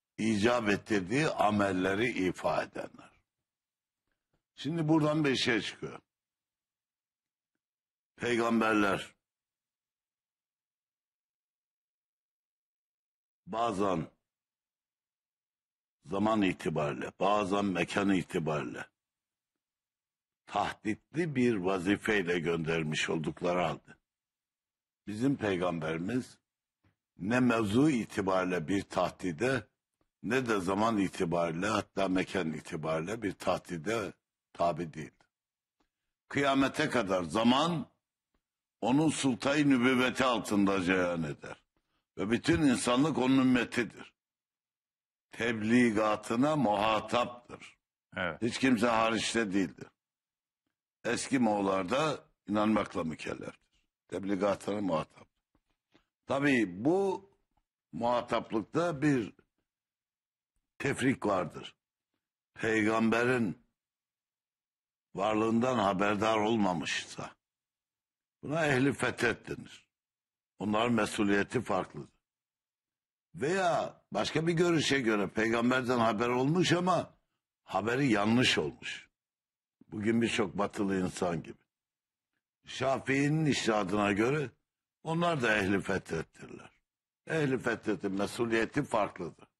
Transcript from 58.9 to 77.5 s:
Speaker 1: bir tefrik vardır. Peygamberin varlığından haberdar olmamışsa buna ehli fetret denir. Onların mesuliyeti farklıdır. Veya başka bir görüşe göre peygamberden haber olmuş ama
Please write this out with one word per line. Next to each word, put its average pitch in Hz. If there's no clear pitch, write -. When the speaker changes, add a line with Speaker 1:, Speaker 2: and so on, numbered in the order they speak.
Speaker 1:
bir 135
tefrik 127
vardır. 92
Peygamberin 113
varlığından 113
haberdar 104
olmamışsa 104
buna 156
ehli 135
fetret -
denir. -
Onların 110
mesuliyeti 104
farklıdır. 87
Veya 160
başka 151
bir 175
görüşe 160
göre 107
peygamberden 120
haber 113
olmuş 143
ama 180